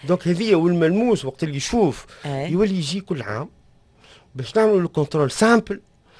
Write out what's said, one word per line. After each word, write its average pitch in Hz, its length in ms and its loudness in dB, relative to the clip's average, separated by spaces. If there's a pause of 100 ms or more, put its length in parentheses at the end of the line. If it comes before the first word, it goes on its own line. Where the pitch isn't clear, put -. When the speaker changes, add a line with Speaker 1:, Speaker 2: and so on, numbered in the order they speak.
Speaker 1:
دونك 170 240 -2
هذه 190 260 2
والملموس 175 720 2
وقت - 180 -8
اللي 151 140 -4
يشوف 175 500 0 (200)
Speaker 2:
أي. 143 260 -4
Speaker 1:
يولي 190 220 2
يجي 170 260 -4
كل 165 220 -6
عام 107 260 -8 (840)
باش 127 220 -10
نعملوا 214 240 4
الكنترول 151 500 -2
سامبل، 220 500 2 (400)